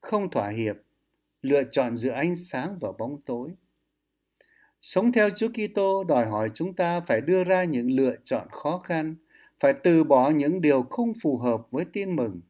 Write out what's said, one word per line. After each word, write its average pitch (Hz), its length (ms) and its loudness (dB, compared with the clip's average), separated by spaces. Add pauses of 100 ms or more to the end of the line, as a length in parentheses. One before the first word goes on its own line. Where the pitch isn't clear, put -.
Không 202 280 -2
thỏa 101 200 -4
hiệp, 107 260 -4 (640)
lựa 139 220 2
chọn 123 320 -2
giữa 117 160 -4
ánh 156 240 -2
sáng 170 440 -8
và 107 120 -6
bóng 123 300 -10
tối. 127 300 -10 (1300)
Sống 226 300 0
theo 214 240 4
Chúa 220 140 -2
Kitô 202 540 -2
đòi 139 220 2
hỏi 110 280 -2
chúng 180 200 -6
ta 175 280 -2
phải 117 200 0
đưa 180 220 2
ra 185 200 2
những 127 280 -2
lựa 131 320 2
chọn 104 280 -6
khó 160 260 -4
khăn, 160 380 -4 (440)
phải 139 140 6 (100)
từ 165 200 6
bỏ 139 260 6
những 156 320 2
điều 139 220 4
không 233 380 -2
phù 139 160 0
hợp 117 340 -2
với 156 140 -4
tin 190 300 -4
mừng. 104 340 -2